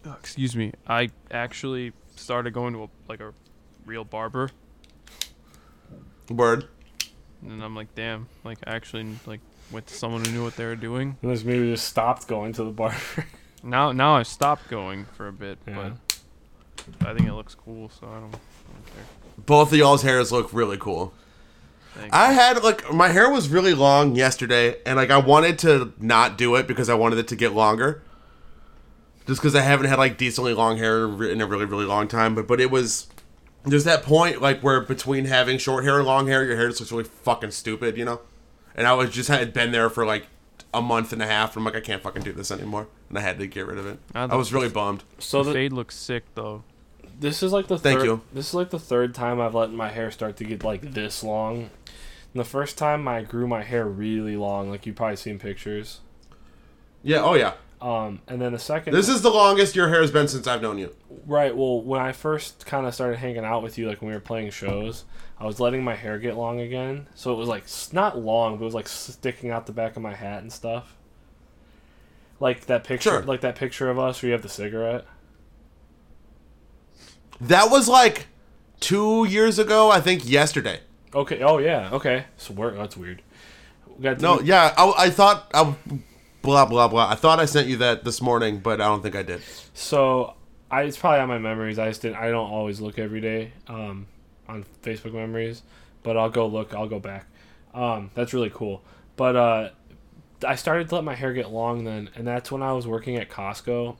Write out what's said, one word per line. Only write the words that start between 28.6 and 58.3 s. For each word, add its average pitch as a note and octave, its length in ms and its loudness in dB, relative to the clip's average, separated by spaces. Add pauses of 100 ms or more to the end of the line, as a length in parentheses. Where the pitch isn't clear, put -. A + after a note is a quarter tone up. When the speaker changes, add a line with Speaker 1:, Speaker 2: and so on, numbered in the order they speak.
Speaker 2:
Just C3 160 -4
'cause C#3+ 140 2
I C#3 60 6
haven't C#3 240 2
had, C3+ 120 2
like, C3 200 2
decently B2 360 -2
long A2+ 240 2
hair A2+ 280 0 (180)
in G#2+ 160 -2
a G#2+ 60 0
really, G2+ 180 -2
really G2+ 200 -4
long G#2 220 0
time. A2 300 2
But, G#2+ 100 -4
but B2 140 2
it B2+ 100 2
was, B2+ 380 -2 (560)
there's C#3+ 200 4
that E3 200 2
point, D3+ 360 4
like, C#3 220 2
where C3+ 200 4
between C3+ 420 -2
having C3 340 2
short C3 240 -2
hair C#3 160 4
and C#3 80 4
long C3+ 220 2
hair, C3+ 160 2
your A#2+ 100 -2
hair A#2 140 2
just A#2 120 -4
looks A2+ 120 -10
really A#2 120 -4
fucking A2+ 460 -4
stupid, A2 480 -6
you A#2 60 -4
know? A#2+ 160 -6 (560)
And A#2 100 0
I B2+ 80 6
was B2+ 160 0
just, A#2+ 180 -6
had B2+ 240 0
been A#2+ 200 0
there A2+ 180 2
for, A2+ 160 0
like, G#2+ 220 -4 (440)
a A#2+ 100 -2
month A2+ 320 -2
and A2+ 80 -4
a G#2+ 40 -2
half, G#2+ 300 0
and A2 60 -6
I'm - 20 -4
like, A2 120 -4
"I A2+ 40 -6
can't G#2 220 -8
fucking F#2+ 200 -8
do F#2+ 100 -10
this F#2+ 180 -10
anymore." G#2 380 -8 (200)
And - 80 -10
I G2+ 60 -4
had F#2 160 -4
to G2 80 -6
get F#2+ 200 -10
rid F#2+ 120 -10
of G2 80 -10
it. G2+ 120 -12 (160)
Speaker 1:
Ah, B2 160 -4
Speaker 2:
I B2 60 2
was A#2+ 140 0
Speaker 1:
the B2+ 60 -2
Speaker 2:
really B2+ 120 0
bummed. G2+ 340 -4 (160)
Speaker 3:
So - 240 -2
Speaker 1:
the C#3 60 0
Speaker 3:
the D3 60 -2
Speaker 1:
fade C3 180 -2
looks B2 240 -10
sick, A#2+ 280 -8 (100)
though. G#2+ 280 -12 (560)
Speaker 3:
This D3 240 -4
is, F#3 100 0
like, G3 160 0
the F3+ 100 -2
Speaker 2:
Thank C3+ 220 2
Speaker 3:
third C3 60 2
Speaker 2:
you. A2+ 140 0 (140)
Speaker 3:
this C#3 140 -10
is, - 60 -8
like, F3+ 140 -2
the F3 100 -8
third B2 360 -2
time A#2+ 260 -4
I've A2+ 140 -2
let A2+ 180 0
my A2+ 160 -6
hair A2 220 -8
start G#2+ 260 -10
to A2 80 -12
get, G#2+ 180 -10
like, A2 300 -8
this G#2+ 320 -8
long. A2 460 -6 (640)
And - 0 -
the B2 100 -4
first C#3 320 -6
time D3 320 -2
I A#2 140 -4
grew A#2 260 -6
my A2+ 140 -4
hair A#2 240 -4
really G#2+ 500 -6
long, G2+ 320 -4
like, G2+ 160 -12
you've G#2+ 120 -10
probably G#2+ 200 -4
seen G#2 220 -12
pictures. G#2 640 -12 (1000)
Speaker 2:
Yeah, C#3+ 200 2
oh E3 100 4
yeah. A#2+ 220 2 (260)
Speaker 3:
Um, A2 480 -6
and B2 140 -6